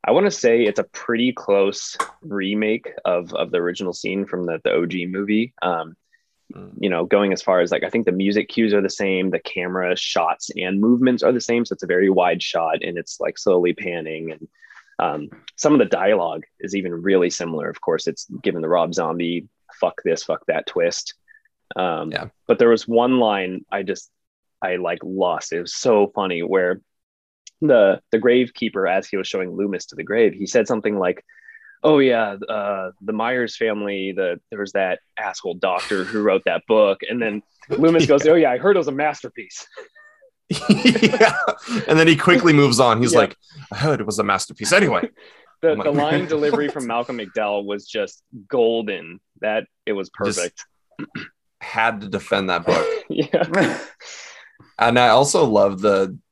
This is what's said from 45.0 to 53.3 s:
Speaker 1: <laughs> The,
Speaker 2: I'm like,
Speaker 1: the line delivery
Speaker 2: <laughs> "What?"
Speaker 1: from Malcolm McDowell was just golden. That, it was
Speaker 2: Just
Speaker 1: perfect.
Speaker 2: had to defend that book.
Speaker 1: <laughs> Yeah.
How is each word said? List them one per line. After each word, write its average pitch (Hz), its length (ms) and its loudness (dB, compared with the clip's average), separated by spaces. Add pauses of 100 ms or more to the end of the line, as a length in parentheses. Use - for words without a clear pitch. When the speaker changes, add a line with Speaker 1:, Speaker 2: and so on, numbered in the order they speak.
Speaker 1:
<laughs> - 40 -20 (440)
The, 165 80 4
Speaker 2:
I'm 151 80 -2
like, - 80 -6
Speaker 1:
the 147 60 2
line 147 340 0
delivery 147 400 0
Speaker 2:
<laughs> - 20 -2
"What?" - 60 -8
Speaker 1:
from 131 120 -8
Malcolm 120 320 -4
McDowell 104 460 -4
was 101 220 -8
just 101 360 -8 (260)
golden. 107 720 0 (220)
That, 107 240 -2 (220)
it 110 80 -4
was 95 160 -6 (120)
Speaker 2:
Just 101 160 -2
Speaker 1:
perfect. 87 260 -8 (960)
Speaker 2:
had 113 420 -2
to 107 60 -12
defend 95 420 -2
that 87 160 -2
book. 85 200 2 (120)
Speaker 1:
<laughs> - 100 -14
Yeah. 165 760 0